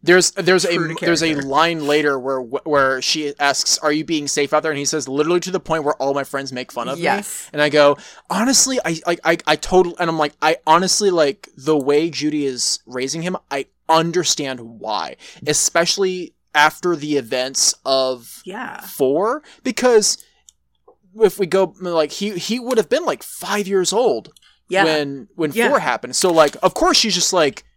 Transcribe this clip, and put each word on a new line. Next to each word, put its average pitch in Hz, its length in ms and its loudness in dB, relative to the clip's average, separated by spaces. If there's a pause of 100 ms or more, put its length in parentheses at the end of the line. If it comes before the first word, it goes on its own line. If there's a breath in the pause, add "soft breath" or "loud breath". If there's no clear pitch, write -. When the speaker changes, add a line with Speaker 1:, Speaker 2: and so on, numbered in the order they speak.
Speaker 1:
There's, 175 300 4
there's 185 340 0
Speaker 2:
True 175 180 -2
Speaker 1:
a, 160 100 -6
Speaker 2:
to 170 120 -6
Speaker 1:
there's 165 160 0
a 165 80 0
Speaker 2:
character. 143 180 -4
Speaker 1:
line 156 380 0
later 147 320 2
where, 131 240 -4
where 131 580 0
she 147 380 -4
asks, - 400 0
"Are 151 140 0
you 156 120 -2
being 151 240 -2
safe 143 240 -2
out 151 100 2
there?" 156 100 -2
And 139 60 -4
he 143 60 -4
says, 143 240 -4
"Literally 151 320 0
to 180 100 -8
the 180 100 -4
point 160 240 -4
where 143 100 2
all 135 180 -2
my 139 120 -2
friends 135 280 -8
make 127 180 -10
fun 120 180 -6
of 143 100 -6
Speaker 2:
Yes. 180 480 -4
Speaker 1:
me." - 80 -20
And 147 80 0
I 151 80 2
go, 147 260 6 (320 loud breath)
"Honestly, 247 560 2
I, 165 220 -4
I, 175 180 0
I, 170 220 2
I 156 100 2
totally," 180 420 2
and 170 120 -2
I'm 160 80 -2
like, 147 240 0
I 160 240 2
honestly, 185 440 4
like, 156 460 0
the 147 220 0
way 147 320 2
Judy 147 340 -4
is 127 400 -4
raising 135 380 -6
him, 180 160 -4 (120)
I 139 160 -6 (220)
understand 160 720 0
why, 104 560 -8 (300 loud breath)
especially 175 880 0 (220)
after 156 400 2
the 147 200 -2
events 127 580 -2 (100)
of 131 600 -2
Speaker 2:
Yeah. 220 360 -12
Speaker 1:
four, 196 640 -2 (180 loud breath)
because 233 560 2 (1000 soft breath)
if 202 180 4
we 202 80 0
go, 185 340 0
like, 170 320 0
he, 202 260 -6
he 220 200 -4
would 247 200 -2
have 202 100 0
been, 320 160 0
like, 170 180 -4
five 196 460 -6
years 190 240 0
old 175 400 0 (360 soft breath)
Speaker 2:
Yeah. 190 160 2
Speaker 1:
when, 143 520 -2
when 156 160 -2
Speaker 2:
Yeah. 226 160 0
Speaker 1:
four 285 100 4
happened. 123 380 -4
So, 185 160 2
like, 156 300 4
of 185 120 2
course 330 220 2
she's 214 180 0
just 175 180 -2
like 160 320 2 (120)